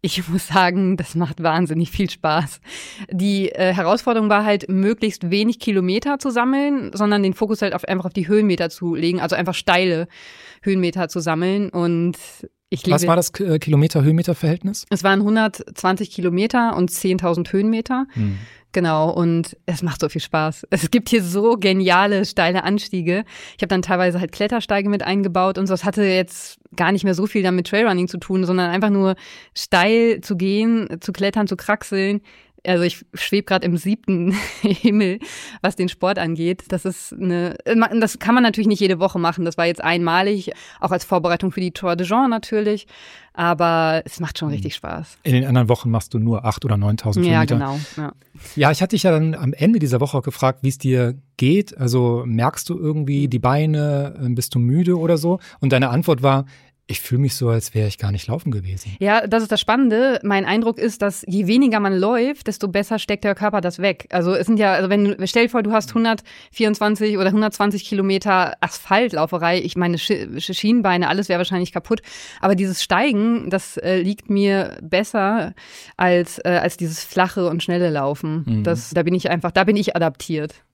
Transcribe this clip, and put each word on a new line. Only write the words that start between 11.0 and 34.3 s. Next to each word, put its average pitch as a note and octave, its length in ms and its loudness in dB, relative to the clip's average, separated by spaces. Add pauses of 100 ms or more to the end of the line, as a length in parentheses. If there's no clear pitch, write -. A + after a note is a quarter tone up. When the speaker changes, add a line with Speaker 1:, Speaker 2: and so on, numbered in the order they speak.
Speaker 1:
zu - 100 -6
sammeln. F3 520 0
Und E3+ 480 0 (500)
ich - 200 -6
Speaker 2:
Was E3+ 140 2
Speaker 1:
liebe F3 60 0
Speaker 2:
war E3+ 80 4
das E3+ 160 0
K-, G3 120 -4 (100)
äh, D#3 40 2
Kilometer-Höhenmeter-Verhältnis? D#3+ 1300 2
Speaker 1:
Es F#3+ 140 -2
waren G3 180 4
hundertzwanzig G#3 880 -2
Kilometer G#3 640 0
und F3 140 2
zehntausend F3+ 640 -2
Höhenmeter. A3 600 0
Speaker 2:
Hm. G2+ 240 -2 (340)
Speaker 1:
Genau, D#3+ 380 2
und E3+ 540 0
es E3+ 180 -6
macht E3 180 -4
so D#3 100 -2
viel D#3 100 -6
Spaß. D#3 480 -4
Es E3 220 0
gibt A#3+ 180 2
hier A3+ 140 4
so G3+ 340 2
geniale, F#3+ 680 4
steile F3+ 360 0
Anstiege. F#3+ 640 -2 (320)
Ich - 60 -4
habe F3 60 -4
dann F#3 120 2
teilweise F3+ 400 0
halt F#3 120 -4
Klettersteige G#3 580 -2
mit G3+ 120 0
eingebaut F#3+ 540 0
und F#3+ 100 0
so. F#3+ 60 2
Es F3+ 120 -2
hatte G3+ 200 2
jetzt F#3 540 -2 (160)
gar F3+ 180 2
nicht F#3+ 120 0
mehr F#3+ 100 4
so F#3 120 -2
viel G3+ 160 0
damit F3+ 260 0
Trailrunning G3+ 400 2
zu F3+ 100 -8
tun, F#3 260 -2
sondern F3+ 260 0
einfach G3 200 0
nur F#3+ 240 4 (400)
steil A3 680 2
zu G3+ 160 -6
gehen, G#3 520 0 (120)
zu - 120 -8
klettern, G3+ 340 0
zu F#3+ 100 -4
kraxeln. G3+ 640 -2 (460)
Also F3+ 160 2
ich - 320 -4
schweb - 320 -2
grad F#3 180 0
im F3 120 0
siebten F#3 580 0 (140)